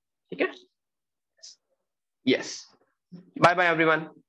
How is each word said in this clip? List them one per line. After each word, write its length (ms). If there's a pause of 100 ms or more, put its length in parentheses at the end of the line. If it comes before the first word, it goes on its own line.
(320)
ठीक 80
है। 120 (1700)
यस, 260 (600)
बाय 420
bye 200
everyone, 320 (220)